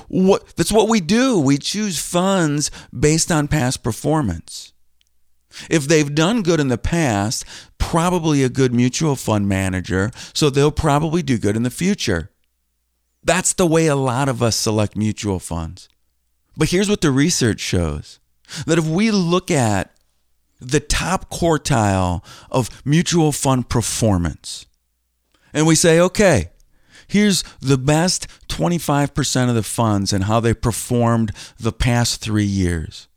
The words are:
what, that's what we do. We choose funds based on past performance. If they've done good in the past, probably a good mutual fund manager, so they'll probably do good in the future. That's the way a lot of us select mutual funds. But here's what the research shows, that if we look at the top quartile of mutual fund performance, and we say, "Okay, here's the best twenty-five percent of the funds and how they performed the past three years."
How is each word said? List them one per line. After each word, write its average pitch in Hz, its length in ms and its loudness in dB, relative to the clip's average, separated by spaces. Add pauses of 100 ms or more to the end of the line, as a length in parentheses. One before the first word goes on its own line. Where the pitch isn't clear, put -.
what, 185 480 2
that's - 160 -2
what 214 160 4
we 226 120 2
do. 220 380 2
We 139 180 4
choose 190 440 -6
funds 175 680 0 (280)
based 151 340 2
on 151 160 0
past 131 380 -2
performance. 113 880 -4 (1000)
If 156 160 0
they've 151 260 2
done 185 300 2
good 165 160 2
in 143 80 0
the 120 120 0
past, 117 640 -2 (340)
probably 165 640 0
a 127 60 2
good 127 260 0
mutual 127 400 0
fund 104 340 -2
manager, 95 640 -2 (240)
so 151 160 2
they'll 143 220 2
probably 151 500 0
do 131 160 0
good 101 160 0
in 113 80 -2
the 123 80 -2
future. 107 600 -4 (920)
That's 165 300 0
the 185 140 2
way 160 200 2
a 147 80 2
lot 135 340 0
of 120 140 -2
us 113 140 0
select 107 400 -2
mutual 101 420 -2
funds. 82 500 -10 (680)
But 156 140 0
here's 196 200 0
what 208 120 0
the 147 100 2
research 135 480 0
shows, 78 580 -4 (480)
that 165 120 2
if 156 80 -2
we 202 260 0
look 180 360 0
at 113 440 0 (680)
the 139 200 -2
top - 500 -4
quartile 107 920 0 (260)
of 120 180 0 (160)
mutual 160 460 2
fund 131 380 -2
performance, - 1000 -2 (880)
and 151 120 2
we 160 80 6
say, 165 260 4
"Okay, 175 500 2 (560)
here's 202 380 2 (160)
the 135 160 2
best 151 500 0 (220)
twenty-five 156 640 -2
percent 127 380 0
of 120 40 0
the 110 80 0
funds 101 520 0
and 95 100 0
how 110 160 2
they 110 140 2
performed 117 760 0 (300)
the 113 120 -2
past 120 500 0
three 107 240 0
years." 87 600 -2 (100)